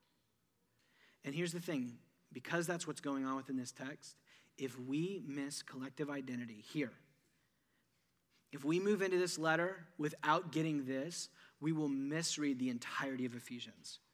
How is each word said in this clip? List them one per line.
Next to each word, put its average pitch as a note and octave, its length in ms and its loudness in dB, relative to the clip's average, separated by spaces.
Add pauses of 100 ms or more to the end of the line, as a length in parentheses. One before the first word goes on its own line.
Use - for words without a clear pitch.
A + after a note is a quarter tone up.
(1300)
And C#3 100 -4
here's E3+ 160 0
the F3 80 -4
thing, B2+ 380 -2 (340)
because E3+ 340 0
that's E3+ 220 -2
what's D3+ 140 -6
going C3+ 240 0
on C3+ 100 0
within C3 220 -2
this B2+ 160 -4
text, - 420 -10 (420)
if B2+ 220 -4
we D#3 480 0
miss C#3+ 340 -4
collective C3+ 480 -6
identity B2 640 -6
here, C3+ 220 -2 (1600)
if C3+ 100 -10
we D#3+ 160 4
move G3+ 220 4
into F#3 160 4
this F3 200 4
letter E3 480 4 (120)
without D3+ 560 2
getting D#3 320 2
this, C3+ 420 -2 (320)
we D#3 140 2
will D3+ 160 2
misread C#3+ 680 2
the B2+ 120 2
entirety B2+ 560 -2
of A#2+ 100 -4
Ephesians. A#2 640 -12 (140)